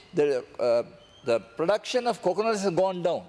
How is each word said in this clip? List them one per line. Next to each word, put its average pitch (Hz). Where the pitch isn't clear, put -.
the, 143
uh, 120
the 117
production 208
of 220
coconuts 208
has 190
gone 180
down. 170